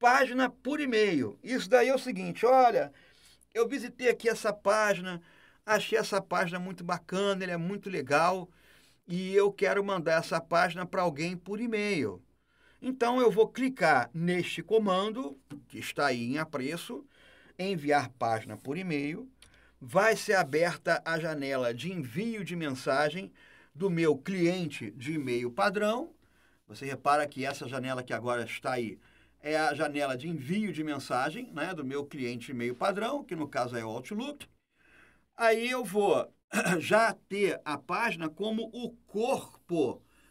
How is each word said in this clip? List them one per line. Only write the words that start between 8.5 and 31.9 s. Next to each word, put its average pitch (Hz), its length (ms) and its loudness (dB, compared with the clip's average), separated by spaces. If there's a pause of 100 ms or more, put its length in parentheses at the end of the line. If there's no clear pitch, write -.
e 185 280 -4
eu 202 180 6
quero 196 320 2
mandar 170 340 2
essa 170 220 -2
página 175 440 2
pra 185 180 -2
alguém 170 340 -2
por 202 240 -8
e-mail." 208 640 -2 (580)
Então, 254 400 0
eu 233 100 8
vou 214 180 4
clicar 175 640 2
neste 175 500 -2
comando, 208 760 0 (300)
que - 100 -12
está - 280 -2
aí 123 260 0
em 151 60 -2
apreço, 160 680 -6 (500)
enviar 147 540 0
página 110 460 -2
por 139 200 -6
e-mail. 175 540 -4 (500)
Vai 185 360 4
ser 208 180 0
aberta 165 720 2
a 165 140 -2
janela 139 540 -2
de 139 200 -6
envio 185 520 -4
de 175 120 -6
mensagem 151 760 -2 (420)
do 185 140 -2
meu 165 280 4
cliente 175 760 -2
de 127 200 -8
e-mail 123 380 -2
padrão. 208 640 -2 (540)
Você 110 200 -12
repara 143 400 2
que 131 180 -8
essa 139 240 -6
janela 127 340 -6
que 127 100 -8
agora 120 320 -2
está 127 280 -6
aí 113 260 -6 (440)
é 151 160 -2
a 151 160 2
janela 143 420 -2
de 135 120 -8
envio 175 440 -2
de 156 120 -4
mensagem, 147 680 -4
né, 165 220 -6
do 151 100 -8
meu 139 220 -6